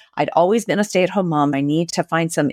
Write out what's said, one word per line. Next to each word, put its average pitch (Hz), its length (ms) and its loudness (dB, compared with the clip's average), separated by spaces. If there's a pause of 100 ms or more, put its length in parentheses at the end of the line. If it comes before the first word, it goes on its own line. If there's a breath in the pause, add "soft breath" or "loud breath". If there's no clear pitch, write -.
(160 loud breath)
I'd 151 180 -2
always 196 320 4
been 185 140 0
a 208 60 0
stay-at-home 185 420 0
mom. 147 260 2
I 135 80 -2
need 156 280 0
to 175 140 -2
find 165 280 -4
some 147 220 -2